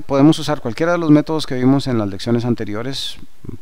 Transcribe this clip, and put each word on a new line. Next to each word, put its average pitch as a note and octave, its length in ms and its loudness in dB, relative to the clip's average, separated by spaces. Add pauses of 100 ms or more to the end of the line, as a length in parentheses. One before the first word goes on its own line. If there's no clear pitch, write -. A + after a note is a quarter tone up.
podemos C#3+ 340 6
usar D3 200 -2
cualquiera D#3 340 -2
de F3 40 0
los E3 120 -2
métodos D3+ 360 2
que C3+ 100 -4
vimos C3 320 2
en B2 100 0
las G#2 120 0
lecciones A#2 340 -2
anteriores A#2 720 -4 (440)